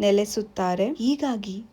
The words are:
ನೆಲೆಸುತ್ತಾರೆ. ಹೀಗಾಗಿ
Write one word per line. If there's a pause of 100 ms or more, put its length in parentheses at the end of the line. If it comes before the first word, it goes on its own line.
ನೆಲೆಸುತ್ತಾರೆ. (140)
ಹೀಗಾಗಿ (160)